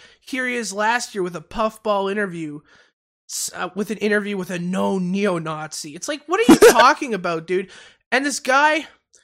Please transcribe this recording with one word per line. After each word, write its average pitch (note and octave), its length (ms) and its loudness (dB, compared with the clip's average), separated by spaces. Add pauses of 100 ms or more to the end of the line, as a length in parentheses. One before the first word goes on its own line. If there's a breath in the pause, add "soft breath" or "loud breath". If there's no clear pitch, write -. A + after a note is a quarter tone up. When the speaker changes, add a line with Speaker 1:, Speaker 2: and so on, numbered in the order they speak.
(220 soft breath)
Speaker 1:
Here B3+ 260 -6
he B3 80 -4
is A3 160 -6
last G#3+ 440 -2
year G3 80 -2
with F3 120 -6
a D#3 60 -10
puffball G#3 680 -2
interview, E3+ 520 -6 (680)
s-, - 260 -8
uh, F3+ 200 -8
with G3+ 160 -4
an G3+ 60 -4
interview G#3 400 0
with F#3 140 -8
a F3 80 -6
known F#3 520 -2
neo-Nazi." D#3+ 840 -4
It's - 120 -10
like, D4 200 -8
what F#4 120 0
are A4+ 140 8
you - 60 8
Speaker 2:
<laughs> A4+ 120 12
Speaker 1:
talking C#4+ 420 4
about, E3+ 340 -4
dude? F#3+ 220 -4 (420 soft breath)
And C4+ 140 0
this C#4 140 -4
guy, D4 480 2 (360)